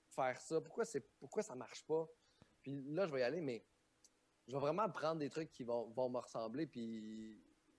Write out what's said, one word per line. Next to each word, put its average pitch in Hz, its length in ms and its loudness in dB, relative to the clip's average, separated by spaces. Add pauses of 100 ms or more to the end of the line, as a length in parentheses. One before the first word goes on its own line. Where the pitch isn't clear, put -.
faire 127 320 2
ça ? 160 200 0
Pourquoi 214 240 0
c'est, 135 160 0 (180)
pourquoi 202 240 -2
ça - 120 -6
marche 120 300 -10
pas ? » 160 220 4 (540)
Puis 139 280 -4
là, 170 180 4
je 151 60 -2
vais 131 80 2
y - 20 6
aller, 147 180 2
mais 127 240 -2 (840)
je 120 60 -6
vais 139 80 2
vraiment 175 280 4
prendre 160 300 2
des 143 100 2
trucs 160 220 -4
qui - 120 -10
vont, 117 280 0
vont 127 180 4
me 123 100 0
ressembler, 117 480 -2
puis 110 720 -6 (380)